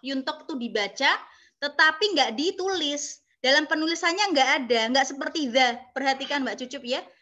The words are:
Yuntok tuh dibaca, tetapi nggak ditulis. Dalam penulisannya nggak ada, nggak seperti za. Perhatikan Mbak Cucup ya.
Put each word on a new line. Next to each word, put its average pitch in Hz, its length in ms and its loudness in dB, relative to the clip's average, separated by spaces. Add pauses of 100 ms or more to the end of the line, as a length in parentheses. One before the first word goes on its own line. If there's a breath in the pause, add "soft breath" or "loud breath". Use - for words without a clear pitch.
Yuntok 269 400 -6
tuh 330 80 -8
dibaca, 233 640 0 (400 loud breath)
tetapi 311 460 2 (100)
nggak 226 240 2
ditulis. 330 800 -2 (240)
Dalam 285 240 4
penulisannya 339 640 0
nggak 269 200 4 (120)
ada, 233 180 2 (140)
nggak 269 160 4
seperti 294 400 -4
za. 240 240 4 (160)
Perhatikan 269 560 -2
Mbak 220 160 -6
Cucup 254 240 -10
ya. 269 160 -4 (200 soft breath)